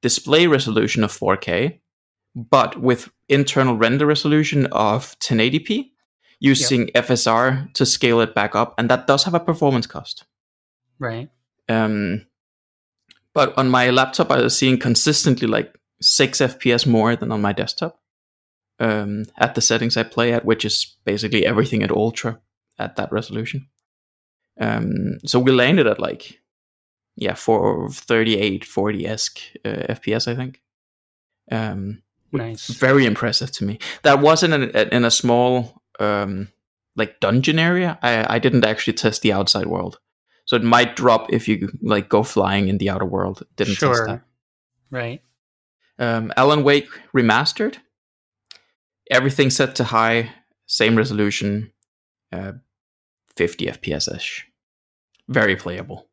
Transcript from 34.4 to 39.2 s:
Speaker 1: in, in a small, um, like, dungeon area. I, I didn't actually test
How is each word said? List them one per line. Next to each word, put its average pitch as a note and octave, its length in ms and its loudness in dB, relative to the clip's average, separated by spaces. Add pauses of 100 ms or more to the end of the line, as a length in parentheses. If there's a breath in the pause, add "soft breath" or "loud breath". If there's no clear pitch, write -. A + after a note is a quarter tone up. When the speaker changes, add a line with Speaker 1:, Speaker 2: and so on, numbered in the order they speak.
Speaker 1:
in, C3+ 160 0 (200)
in A#2+ 140 2
a A#2 80 2
small, B2 720 0 (180)
um, G2+ 500 -2 (460)
like, A2 240 -6
dungeon C3 400 2
area. F3 440 0
I, A#2 320 0
I A#2+ 40 2
didn't B2 260 2
actually A2 280 -2
test - 300 -2